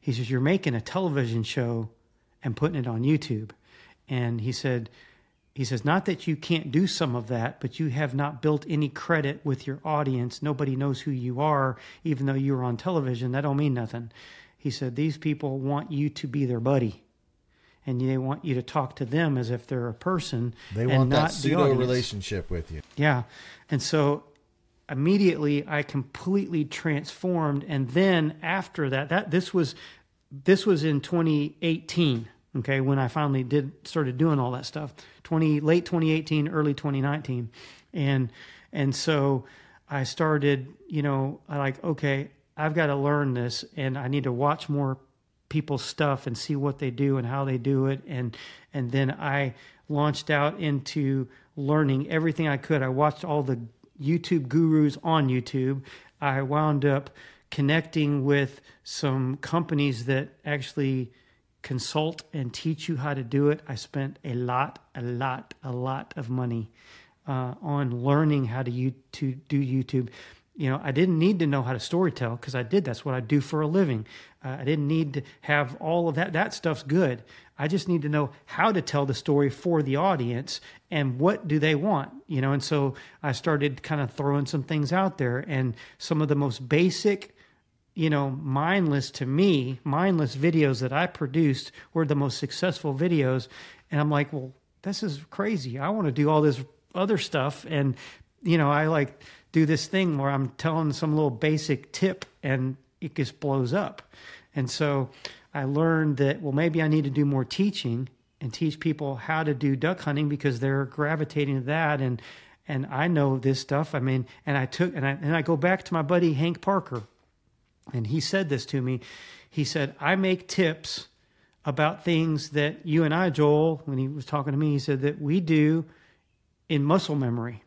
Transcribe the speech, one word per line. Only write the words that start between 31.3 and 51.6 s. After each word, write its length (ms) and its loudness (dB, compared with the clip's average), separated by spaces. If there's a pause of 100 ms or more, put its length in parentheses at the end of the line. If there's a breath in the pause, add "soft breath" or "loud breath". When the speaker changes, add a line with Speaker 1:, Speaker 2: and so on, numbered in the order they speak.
Speaker 1:
eighteen, 680 0 (300)
okay, 240 0
when 180 2
I 80 0
finally 360 0
did, 280 0 (160)
started 300 -2
doing 220 4
all 120 0
that 140 -6
stuff, 280 -10 (300 loud breath)
twenty, 360 2
late 260 4
twenty 260 2
eighteen, 360 0
early 260 0
twenty 280 -2
nineteen. 480 -2 (440 loud breath)
And, 380 2 (420 loud breath)
and 220 0
so 500 2 (440 loud breath)
I 140 -2
started, 640 2 (200)
you 140 -2
know, 380 0 (100)
I 80 -4
like, 260 -4
"Okay, 460 -2 (280)
I've 160 0
gotta 220 2
learn 380 2
this, 320 -4 (100)
and 220 -2
I 100 -6
need 180 0
to 60 0
watch 380 -2
more 280 0 (520)
people's 340 -2
stuff 440 0
and 100 -4
see 180 -4
what 240 -2
they 120 -2
do 260 0
and 80 -2
how 180 -2
they 140 0
do 300 2
it." 200 -2
And, 300 -6 (340 loud breath)
and 200 -4
then 200 2
I 440 -2 (340 loud breath)
launched 400 0
out 300 2
into 680 0 (280 soft breath)
learning 560 2